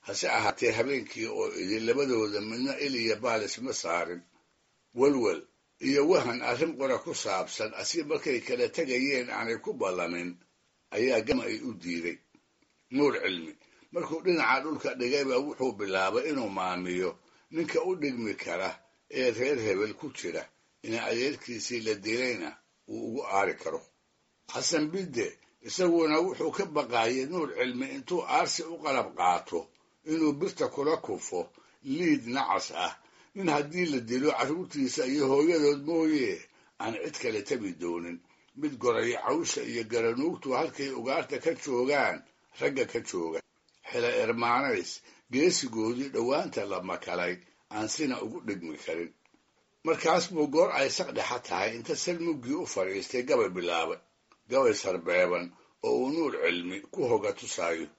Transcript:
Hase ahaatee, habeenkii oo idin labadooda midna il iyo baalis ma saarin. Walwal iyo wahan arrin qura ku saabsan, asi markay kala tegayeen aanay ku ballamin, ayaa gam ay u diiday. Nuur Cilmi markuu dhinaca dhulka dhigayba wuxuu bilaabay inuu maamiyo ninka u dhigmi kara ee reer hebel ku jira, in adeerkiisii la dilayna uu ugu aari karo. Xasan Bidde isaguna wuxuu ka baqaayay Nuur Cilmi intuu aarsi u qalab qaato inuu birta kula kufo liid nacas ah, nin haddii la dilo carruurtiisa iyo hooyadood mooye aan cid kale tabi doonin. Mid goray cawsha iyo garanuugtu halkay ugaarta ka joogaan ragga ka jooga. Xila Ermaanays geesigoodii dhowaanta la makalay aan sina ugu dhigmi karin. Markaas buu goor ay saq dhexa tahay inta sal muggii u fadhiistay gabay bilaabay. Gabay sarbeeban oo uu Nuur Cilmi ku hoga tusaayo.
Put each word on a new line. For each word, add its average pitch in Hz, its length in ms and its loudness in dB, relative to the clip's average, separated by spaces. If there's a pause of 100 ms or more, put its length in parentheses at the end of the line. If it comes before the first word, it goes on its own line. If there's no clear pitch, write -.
Hase 101 240 -2
ahaatee, 110 420 2
habeenkii 113 560 -2
oo 104 180 -2 (100)
idin 95 300 -2
labadooda 113 560 2
midna 123 380 -2
il 139 160 -2
iyo 113 200 2
baalis 110 440 -2
ma 123 140 -4
saarin. 87 480 -2 (720)
Walwal 120 460 4 (400)
iyo 139 260 4
wahan 123 340 4
arrin 120 340 0
qura 127 240 0
ku 170 160 -8
saabsan, 101 580 -2
asi 160 300 -4
markay 147 380 0
kala 123 280 0
tegayeen 131 600 0
aanay 113 280 -4
ku 202 160 -6
ballamin, 90 560 -2 (640)
ayaa 113 300 4
gam 127 200 2
ay 104 180 -4
u 123 140 -8
diiday. 85 440 -4 (760)
Nuur 135 260 4
Cilmi 85 360 -4 (400)
markuu 165 280 -2
dhinaca 156 400 4
dhulka 147 340 -2
dhigayba 131 440 2
wuxuu 135 340 -2
bilaabay 98 540 0
inuu 131 220 -2
maamiyo 90 640 -2 (400)
ninka 160 300 0
u 185 140 0
dhigmi 123 400 -2
kara 92 340 -4 (420)
ee 127 200 2
reer 127 280 0
hebel 104 340 0
ku - 200 -12
jira, 80 300 -6 (400)
in 113 120 -4
adeerkiisii 117 840 -4
la 110 140 0
dilayna 110 540 -2 (380)
uu 110 160 -6
ugu 113 200 -4
aari 98 320 2
karo. 80 260 -6 (680)
Xasan 151 400 2
Bidde 151 380 -2 (380)
isaguna 165 540 4
wuxuu 160 320 0
ka 196 140 -2
baqaayay 131 600 2
Nuur 156 300 -2
Cilmi 127 380 -2
intuu 143 300 -2
aarsi 156 400 2
u 165 140 -8
qalab 135 380 0
qaato 87 440 4 (460)
inuu 156 280 2
birta 147 340 -2
kula 143 300 0
kufo 90 420 -4 (460)
liid 147 420 2
nacas 117 480 0
ah, 85 180 -2 (420)
nin 190 140 -2
haddii 147 360 2
la 143 140 2
dilo 127 320 2
carruurtiisa 143 720 0
iyo 139 220 2
hooyadood 147 580 6
mooye 156 460 2 (480)
aan 113 140 -4
cid - 240 -6
kale 110 240 -2
tabi 104 320 -2
doonin. 85 440 -4 (400)
Mid 143 200 -4
goray 117 360 2
cawsha 135 500 0
iyo 117 200 -4
garanuugtu 117 720 0
halkay 139 360 -2
ugaarta 135 500 -2
ka 165 140 0
joogaan 127 640 2 (380)
ragga 139 300 0
ka - 140 -4
jooga. 82 400 -4 (460)
Xila 120 300 0
Ermaanays 117 760 0 (400)
geesigoodii 127 760 0
dhowaanta 127 560 0
la 98 160 -4
makalay 90 540 -4 (360)
aan 107 160 -4
sina 131 340 -2
ugu 113 200 -8
dhigmi 87 360 -8
karin. 85 340 -6 (760)
Markaas 165 460 2
buu 156 160 2
goor 160 240 4
ay 135 180 2
saq 143 240 -4
dhexa 117 260 -2
tahay 98 340 -2
inta 117 220 -4
sal 175 240 -4
muggii 147 340 -2
u 170 120 -2
fadhiistay 98 580 -2
gabay 123 260 4
bilaabay. 85 500 -2 (500)
Gabay 123 240 6
sarbeeban 90 720 2 (380)
oo 123 140 2
uu 127 140 0
Nuur 156 260 0
Cilmi 87 440 0
ku - 260 -8
hoga 104 260 2
tusaayo. 85 540 -4 (120)